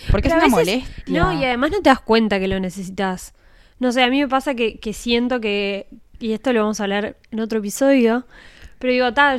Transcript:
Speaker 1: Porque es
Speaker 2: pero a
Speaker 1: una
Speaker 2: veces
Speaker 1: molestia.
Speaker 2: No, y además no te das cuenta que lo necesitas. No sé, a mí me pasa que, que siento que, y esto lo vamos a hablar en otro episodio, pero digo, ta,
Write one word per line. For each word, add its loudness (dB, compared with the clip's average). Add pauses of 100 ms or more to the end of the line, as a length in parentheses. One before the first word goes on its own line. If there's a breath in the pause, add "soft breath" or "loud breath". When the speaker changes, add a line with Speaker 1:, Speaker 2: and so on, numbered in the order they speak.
(100)
Speaker 1:
Porque 2
es 2
Speaker 2:
pero 4
a 6
Speaker 1:
una 4
Speaker 2:
veces 0
Speaker 1:
molestia. -4
Speaker 2:
No, 0
y -2
además 0
no -2
te 6
das 4
cuenta 0
que -4
lo -2
necesitas. -6 (460)
No 0
sé, 2
a 4
mí 0
me 0
pasa -2
que, -4
que -8
siento -2
que, -4 (320)
y -4
esto -2
lo 2
vamos -2
a -2
hablar -4 (140)
en -6
otro -2
episodio, 2 (520 soft breath)
pero -2
digo, 0
ta, 4